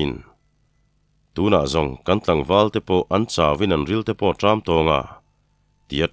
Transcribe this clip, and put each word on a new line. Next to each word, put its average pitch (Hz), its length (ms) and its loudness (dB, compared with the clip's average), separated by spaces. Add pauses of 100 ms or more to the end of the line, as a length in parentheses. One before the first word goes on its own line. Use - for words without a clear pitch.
in. 65 80 -4 (1200)
Tunah 92 380 2
zawng 76 180 0 (140)
kan 95 180 0
tlang 78 260 2
val 101 240 4
te 110 140 -2
pawh 92 180 0 (100)
an 104 80 0 (100)
cawin 85 420 0
an 73 140 -2
ril 110 180 -2
te 110 120 -2
pawh 95 200 0
tram 107 260 2
tawnga. 80 340 2 (880)
Tia 73 260 -2